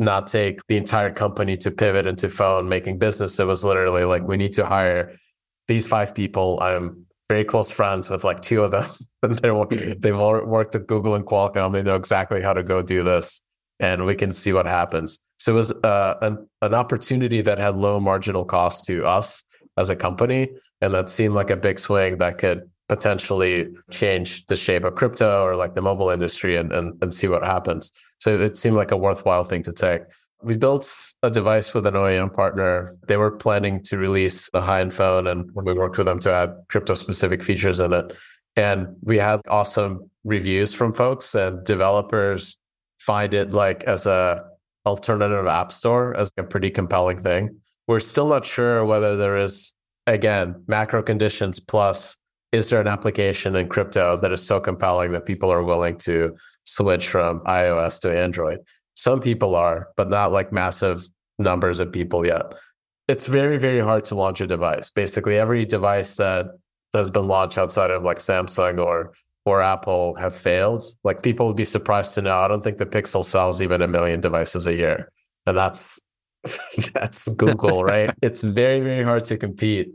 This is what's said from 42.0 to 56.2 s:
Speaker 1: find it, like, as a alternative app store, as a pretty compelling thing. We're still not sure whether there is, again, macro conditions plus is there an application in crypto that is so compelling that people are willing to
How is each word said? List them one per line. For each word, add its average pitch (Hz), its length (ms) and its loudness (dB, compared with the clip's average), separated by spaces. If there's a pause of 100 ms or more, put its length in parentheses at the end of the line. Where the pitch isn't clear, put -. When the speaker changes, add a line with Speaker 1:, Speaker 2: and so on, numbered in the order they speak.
Speaker 1:
find 104 340 -2
it, 101 200 0
like, 98 320 0
as 95 220 -2
a 92 380 2 (400)
alternative 104 640 0
app 87 260 0
store, 120 420 0
as 104 220 -2
a 95 60 -6
pretty 95 280 -2
compelling 90 520 0
thing. 95 340 0 (320)
We're 113 120 2
still 147 280 0
not 143 160 2
sure 120 400 0
whether 107 320 2
there 101 220 2
is, 98 340 -4 (340)
again, 101 600 0
macro 107 360 0
conditions 104 560 -2
plus - 600 0 (340)
is 113 160 0
there 117 120 4
an 104 60 0
application 101 720 0
in 90 120 0
crypto 90 500 2
that 92 120 0
is 90 100 -2
so 98 200 0
compelling 90 520 0
that 87 120 -6
people 92 260 -2
are 87 140 2
willing 85 340 0
to 82 380 -2 (280)